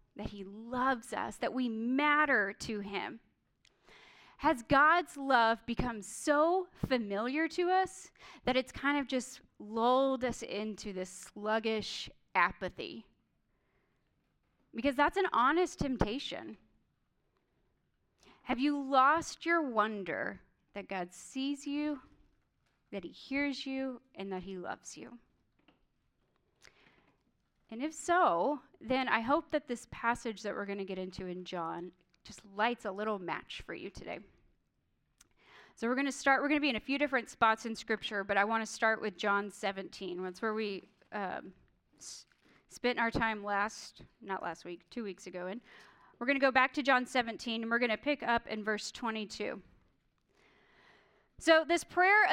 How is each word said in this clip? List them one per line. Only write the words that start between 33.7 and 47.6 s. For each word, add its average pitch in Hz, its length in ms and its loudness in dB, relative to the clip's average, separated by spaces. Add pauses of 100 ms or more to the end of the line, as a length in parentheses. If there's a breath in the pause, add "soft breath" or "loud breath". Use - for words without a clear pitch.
you - 160 -10
today. - 300 -10 (1600 loud breath)
So 233 140 -2
we're 247 60 2
gonna 277 140 0
start, 269 320 4
we're 285 60 0
gonna 294 140 4
be 294 80 4
in 247 80 0
a - 20 -2
few 269 180 -2
different 262 320 0
spots 220 360 4
in 226 100 -6
Scripture, 214 480 -4
but 202 140 2
I 202 80 6
wanna 220 200 0
start 220 360 0
with 202 160 -4
John 202 340 0
seventeen. 190 720 -6
That's 185 180 -8
where 220 120 -2
we, 214 340 -6 (240)
um, 190 400 -8 (460)
s-, - 280 -18 (440 soft breath)
spent 240 280 -2
our 226 140 0
time 220 320 -2
last, 202 600 -4 (180)
not 196 200 -6
last 165 220 -8
week, 175 260 -14
two 240 140 -8
weeks 185 240 -10
ago. 185 200 -8
And 214 120 -8 (600 loud breath)
we're 240 60 -6
gonna 277 140 2
go 269 100 6
back 262 240 4
to 302 80 -2
John 254 240 4
seventeen, 226 560 -2